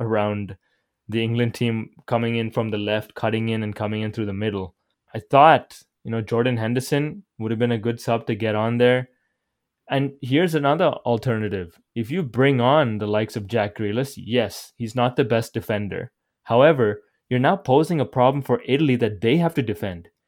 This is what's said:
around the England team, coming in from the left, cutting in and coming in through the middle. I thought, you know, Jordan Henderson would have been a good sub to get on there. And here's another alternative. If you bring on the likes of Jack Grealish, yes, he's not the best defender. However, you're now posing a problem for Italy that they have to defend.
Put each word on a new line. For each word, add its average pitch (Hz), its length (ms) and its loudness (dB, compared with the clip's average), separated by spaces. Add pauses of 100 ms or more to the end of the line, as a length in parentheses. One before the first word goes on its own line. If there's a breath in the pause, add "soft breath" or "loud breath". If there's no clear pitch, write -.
around 104 560 -2 (520)
the 113 160 -2
England 117 300 0
team, 113 360 -2 (160)
coming 117 300 0
in 113 160 -4
from 110 180 -2
the 104 80 -2
left, 107 380 -4
cutting 113 340 -2
in 110 140 -2
and 104 120 -6
coming 107 260 -4
in 107 100 -4
through 107 160 -4
the 98 60 -6
middle. 98 420 -4 (380)
I 113 60 -10
thought, 143 640 4 (220)
you 113 80 -8
know, 113 100 -2
Jordan 117 360 0
Henderson 143 640 -2 (160)
would 110 120 -4
have 113 80 -2
been 120 120 0
a 117 60 0
good 113 220 -4
sub 117 280 -2
to 120 80 -2
get 107 200 -2
on 113 220 0
there. 123 320 4 (800)
And 139 320 -2
here's 160 340 2
another 151 300 2
alternative. 110 920 -2 (180)
If 113 160 -4
you 180 120 -2
bring 131 380 2
on 123 380 2
the 104 80 -4
likes 107 280 -2
of 101 120 -8
Jack 104 280 -2
Grealish, 113 400 -4
yes, 110 640 -4
he's 113 180 -8
not 123 220 0
the 139 80 2
best 113 280 -2
defender. 101 600 -6 (300)
However, 123 580 4 (280 soft breath)
you're 123 100 2
now 165 180 2
posing 156 420 2
a 127 60 0
problem 135 360 2
for 123 240 0
Italy 143 320 2
that 104 240 -4
they 120 160 2
have 170 180 0
to 143 60 0
defend. 101 480 -6 (180)